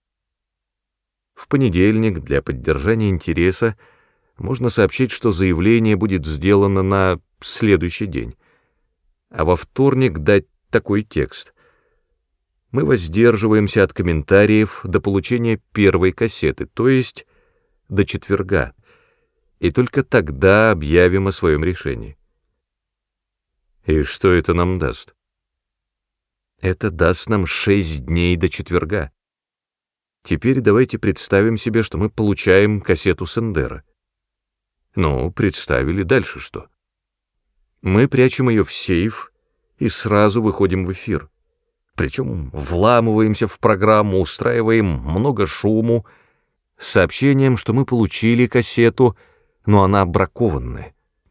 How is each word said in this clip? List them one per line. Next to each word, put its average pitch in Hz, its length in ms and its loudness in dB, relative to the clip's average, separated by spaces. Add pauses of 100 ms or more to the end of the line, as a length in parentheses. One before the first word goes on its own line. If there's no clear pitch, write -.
(1300)
В - 140 -20
понедельник 110 720 2
для 69 220 -2
поддержания 76 680 -2
интереса 92 680 -2 (600)
можно 127 320 -4
сообщить, 113 420 0
что - 200 -2
заявление 98 640 2
будет 95 300 -2
сделано 95 560 2
на 95 380 0 (200)
следующий 95 680 0
день, 62 280 -10 (920)
а - 160 -4
во 87 100 2
вторник 131 640 0
дать 98 260 2 (260)
такой 107 320 -2
текст: - 500 -8 (1160)
"Мы 139 140 -2
воздерживаемся 107 1000 2
от 95 100 -2
комментариев 101 920 2
до 95 160 -2
получения 110 640 -2 (120)
первой 92 380 4
кассеты, - 540 -4
то - 240 -4
есть - 380 -2 (600)
до 98 160 -2
четверга, 92 680 -4 (840)
и 87 120 0
только 127 320 -2
тогда 98 680 2
объявим 90 560 2
о 98 40 -2
своём 78 320 0
решении". 69 540 -8 (1700)
"И 78 160 2
что 90 320 0
это 87 220 2
нам 90 240 0
даст?" 67 340 -8 (1500)
"Это 95 300 -4
даст 85 400 0
нам 104 160 0
шесть 80 600 -2
дней 87 320 0
до 85 120 -2
четверга. 85 640 -6 (1120)
Теперь 120 360 -2
давайте 113 380 2
представим 101 580 0
себе, 110 280 -2
что - 140 -6
мы 104 120 -2
получаем 104 720 2
кассету 90 440 -2
Сендера". 80 580 -6 (1120)
"Ну, 76 360 -2
представили, 85 720 -2
дальше 98 360 -2
что?" - 280 -16 (1160)
"Мы 104 280 4
прячем 127 400 2
её 104 160 2
в - 80 -12
сейф 95 580 -4 (460)
и - 100 -2
сразу 107 540 0
выходим 95 420 0
в 90 80 -6
эфир. 90 380 -6 (640)
Причём 82 540 -6
вламываемся 107 1000 0
в - 120 -12
программу, 104 600 2
устраиваем 113 680 0
много 87 580 -2
шуму, 110 600 -2 (720)
с - 100 -14
сообщением, 135 680 2
что 110 180 -4
мы 131 120 0
получили 117 640 0
кассету, 117 680 2 (500)
но 101 180 4
она 98 220 4
бракованная. 80 920 -4 (340)